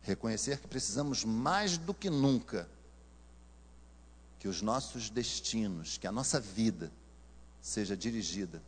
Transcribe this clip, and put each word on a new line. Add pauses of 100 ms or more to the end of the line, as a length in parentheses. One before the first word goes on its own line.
Reconhecer
que
precisamos
mais
do
que
nunca (1700)
que
os
nossos
destinos,
que
a
nossa
vida (720)
seja
dirigida